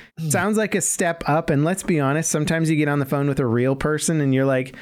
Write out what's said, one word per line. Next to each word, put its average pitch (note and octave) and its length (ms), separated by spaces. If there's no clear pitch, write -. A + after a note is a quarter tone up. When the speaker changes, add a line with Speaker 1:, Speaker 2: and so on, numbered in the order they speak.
Speaker 1:
Hmm. D#3+ 100
Speaker 2:
Sounds G3 280
like G#3+ 180
a F3+ 60
step - 440
up. D#3+ 240
And D3 140
let's F3+ 180
be E3+ 180
honest, C#3+ 300
sometimes D#3+ 400
you D#3+ 60
get D3 140
on C#3+ 100
the C#3 80
phone C#3+ 200
with C#3 120
a C3 80
real A#2+ 280
person D3+ 460
and C3+ 140
you're C3+ 100
like, C3 360